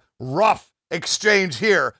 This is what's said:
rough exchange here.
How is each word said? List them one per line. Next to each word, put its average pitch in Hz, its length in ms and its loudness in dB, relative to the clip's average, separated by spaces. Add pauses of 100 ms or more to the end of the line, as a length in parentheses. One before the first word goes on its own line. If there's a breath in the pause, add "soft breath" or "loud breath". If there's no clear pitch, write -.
(180)
rough 170 520 -2 (200)
exchange 190 640 0
here. 165 440 0